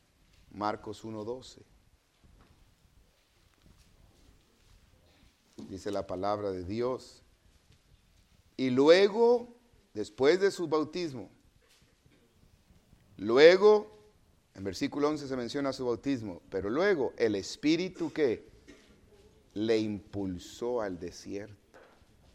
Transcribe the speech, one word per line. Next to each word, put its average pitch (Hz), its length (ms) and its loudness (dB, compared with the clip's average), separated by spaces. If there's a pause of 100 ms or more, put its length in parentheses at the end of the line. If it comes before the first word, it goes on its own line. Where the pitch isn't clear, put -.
(500)
Marcos 107 540 -8
uno 110 200 -12
doce. 123 380 -14 (4000)
Dice 95 340 -10
la 98 160 -4
palabra 101 440 -4
de 92 140 -8
Dios. 117 580 -8 (1400)
Y 131 100 -2
luego, 202 880 4 (380)
después 131 440 2
de 196 120 2
su 175 180 -6
bautismo, 151 600 -4 (1900)
luego, 180 960 6 (420)
en 98 80 -14
versículo 143 460 -4
once 147 180 -4
se 131 100 -6
menciona 135 360 -4
su 131 140 -6
bautismo, 117 640 -6
pero 95 180 -4
luego 147 480 0
el 107 200 2
Espíritu 165 760 -2
que 123 380 -2 (1040)
le 110 240 0
impulsó 104 1040 -6
al 92 180 -8
desierto. 98 760 -14 (560)